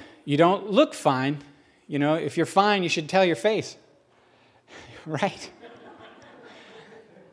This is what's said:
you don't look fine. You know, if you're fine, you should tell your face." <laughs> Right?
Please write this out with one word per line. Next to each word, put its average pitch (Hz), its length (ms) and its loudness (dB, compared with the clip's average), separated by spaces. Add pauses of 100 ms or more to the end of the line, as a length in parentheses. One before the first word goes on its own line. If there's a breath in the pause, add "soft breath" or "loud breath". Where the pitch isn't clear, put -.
(260 loud breath)
you 143 120 0
don't 185 340 2
look 285 220 2
fine. 143 500 -2 (440 soft breath)
You 143 100 -6
know, 147 180 2
if 147 200 -6
you're 160 100 0
fine, 196 380 2
you 165 60 -4
should 151 180 -4
tell 190 160 2
your 170 140 2
face." 208 440 -2
<laughs> - 40 -20 (1200 soft breath)
Right? - 440 -6 (1800 loud breath)